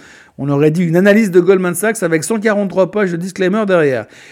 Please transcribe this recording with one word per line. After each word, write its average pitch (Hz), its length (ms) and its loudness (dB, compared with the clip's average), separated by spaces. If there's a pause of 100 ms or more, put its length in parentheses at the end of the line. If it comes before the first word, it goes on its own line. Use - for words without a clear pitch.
(380)
On 139 100 -6
aurait 147 240 2
dit 175 100 -2
une 165 140 0
analyse 202 340 4
de 180 80 4
Goldman 180 380 2
Sachs 214 260 -4
avec 165 220 -2
cent 226 160 -4
quarante-trois 196 500 -2
pages 202 220 -2
de 170 40 -6
disclaimer 185 480 -4
derrière. 147 420 0 (260)